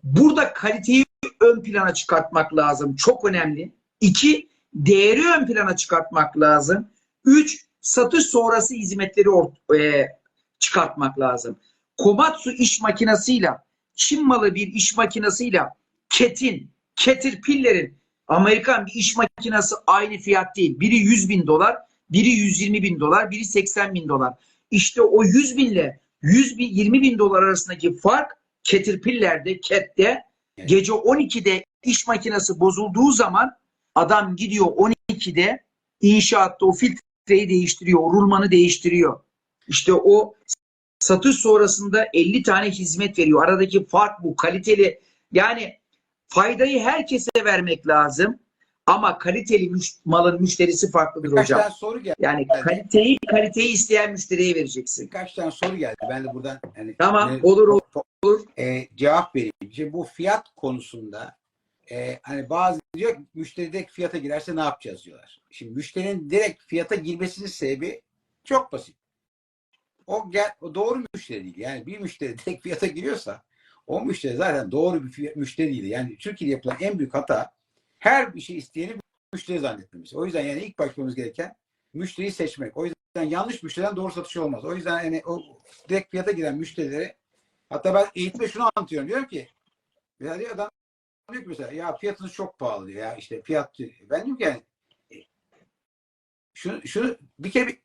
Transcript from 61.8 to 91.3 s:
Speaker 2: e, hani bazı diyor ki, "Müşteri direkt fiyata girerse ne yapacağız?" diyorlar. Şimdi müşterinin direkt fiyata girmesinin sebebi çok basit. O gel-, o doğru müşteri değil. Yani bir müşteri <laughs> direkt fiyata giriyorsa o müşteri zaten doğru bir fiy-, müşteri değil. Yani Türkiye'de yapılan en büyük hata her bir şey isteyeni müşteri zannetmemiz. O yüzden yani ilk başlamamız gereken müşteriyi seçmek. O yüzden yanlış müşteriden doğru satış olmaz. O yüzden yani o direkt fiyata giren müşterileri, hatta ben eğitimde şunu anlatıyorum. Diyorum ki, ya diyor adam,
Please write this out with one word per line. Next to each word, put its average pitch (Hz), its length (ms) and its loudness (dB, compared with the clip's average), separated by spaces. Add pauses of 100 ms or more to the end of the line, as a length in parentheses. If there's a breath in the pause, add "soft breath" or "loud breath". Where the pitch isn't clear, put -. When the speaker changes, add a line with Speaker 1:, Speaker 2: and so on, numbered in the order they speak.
Speaker 2:
e, 123 320 -12
hani 135 280 -12
bazı 175 300 -2 (160)
diyor 226 200 -4
ki, 277 40 -20 (140)
"Müşteri 160 380 -12
direkt 185 200 -12
fiyata 175 260 -10
girerse 151 380 -8
ne 160 40 -6
yapacağız?" 120 440 -8
diyorlar. - 360 -20 (100)
Şimdi 117 240 -20
müşterinin 180 560 -10
direkt 202 340 -2
fiyata 170 300 -6
girmesinin 180 540 -10
sebebi 147 540 -10 (420)
çok - 280 -2
basit. - 240 -16 (1120)
O 190 240 -8
gel-, 202 300 -4
o 156 140 -16
doğru 233 300 -4 (100)
müşteri 104 300 -14
değil. 90 140 -20
Yani 127 280 -14
bir 202 120 -16
müşteri 139 400 -12
<laughs> - 80 -16
direkt 180 160 -12
fiyata 175 240 -8
giriyorsa 143 560 -10 (440)
o 202 180 -8
müşteri 135 320 -8
zaten 139 360 -6
doğru 160 340 -2
bir 123 60 -14
fiy-, 147 260 -12
müşteri 143 300 -6
değil. 120 160 -8
Yani 123 340 -10
Türkiye'de 180 340 -8
yapılan 127 280 -8
en 196 180 -6
büyük 135 160 -8
hata 123 380 -6 (460)
her 254 360 0
bir - 60 -16
şey 175 160 -16
isteyeni 170 400 -14 (360)
müşteri 180 260 -10
zannetmemiz. - 560 -12
O 156 100 -6
yüzden 165 200 -6
yani 143 200 -10
ilk 202 140 -18
başlamamız 135 360 -6
gereken 127 400 -12 (400)
müşteriyi 185 380 -10
seçmek. 156 440 -10
O 160 80 -8
yüzden 170 460 -12
yanlış 196 320 -8
müşteriden 185 340 -8
doğru 185 160 -8
satış 175 240 -14
olmaz. 139 280 -8
O 170 100 -10
yüzden 170 300 -8
yani 160 220 -8
o 170 160 -10 (460)
direkt 190 220 -6
fiyata 185 220 -6
giren 151 260 -6
müşterileri, 151 560 -10 (560)
hatta 190 240 -4
ben 202 200 2
eğitimde 185 340 -8
şunu 226 280 -4
anlatıyorum. 156 320 -8
Diyorum 262 200 -8
ki, 151 200 -16 (720)
ya 160 180 -12
diyor 233 160 -12
adam, 202 160 -10 (640)